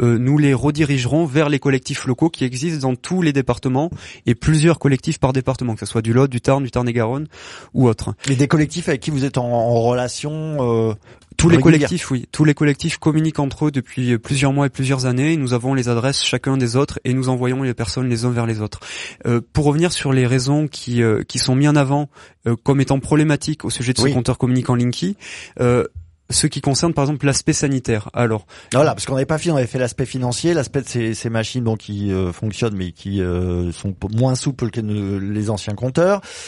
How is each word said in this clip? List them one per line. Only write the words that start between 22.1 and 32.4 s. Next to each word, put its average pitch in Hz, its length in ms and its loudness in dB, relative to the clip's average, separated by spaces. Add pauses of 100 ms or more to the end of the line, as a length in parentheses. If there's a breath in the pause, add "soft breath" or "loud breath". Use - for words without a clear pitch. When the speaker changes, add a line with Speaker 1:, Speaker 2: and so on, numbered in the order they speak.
Speaker 1:
euh, 117 80 2
comme 135 280 2
étant 135 180 0
problématiques 151 640 0
au 110 60 -4
sujet 123 240 -2
de - 40 -6
ce 110 60 2
Speaker 2:
Oui. 143 80 4
Speaker 1:
compteur 127 240 0
communicant 127 380 0
Linky, 123 420 -2 (420 loud breath)
euh, 120 260 4 (440)
ce - 180 0
qui 147 140 -4
concerne 143 320 0
par 143 120 0
exemple 143 200 -2
l'aspect 143 300 0
sanitaire. 127 580 -2
Alors 110 340 -2 (260 loud breath)
Speaker 2:
Voilà, 139 220 4
parce - 120 -8
qu'on 131 80 -2
n'avait 135 100 0
pas 156 140 -2
fini, 165 140 -2
on 147 40 2
avait 127 100 2
fait 135 120 -4
l'aspect 127 260 -2
financier, 127 480 -2
l'aspect 143 300 -2
de - 60 -12
ces, 113 260 -2
ces 117 160 -6
machines, 113 340 -2
bon, 110 120 0
qui, 101 360 -4
euh, 92 200 0
fonctionnent 107 440 -4